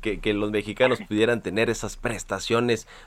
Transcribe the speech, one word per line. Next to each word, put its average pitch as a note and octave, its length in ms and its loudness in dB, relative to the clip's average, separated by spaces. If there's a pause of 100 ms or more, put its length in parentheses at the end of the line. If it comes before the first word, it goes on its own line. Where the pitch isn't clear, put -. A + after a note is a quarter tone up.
que, G#2+ 180 -4
que G#2+ 160 0
los G#2 160 0
mexicanos G#2+ 500 2
pudieran A2 400 2
tener A2 300 0
esas G#2+ 260 -6
prestaciones A2+ 880 -2 (200)